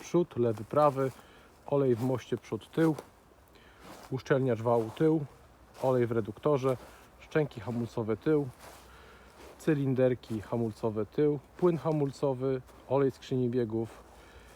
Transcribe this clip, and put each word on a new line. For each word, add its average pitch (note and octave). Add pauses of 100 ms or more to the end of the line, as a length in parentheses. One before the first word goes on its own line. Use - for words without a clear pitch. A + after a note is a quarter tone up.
przód, -
lewy, A#2
prawy, C3+ (560)
olej C#3
w A2
moście B2+
przód, -
tył, D#3+ (1120)
uszczelniacz C3
wału A#2
tył, D#3 (580)
olej B2+
w A2+
reduktorze, B2 (440)
szczęki -
hamulcowe A2+
tył, D3 (1120)
cylinderki B2+
hamulcowe A2
tył, D3 (180)
płyn F3
hamulcowy, C3+ (260)
olej C3+
skrzyni B2+
biegów, A2+ (500)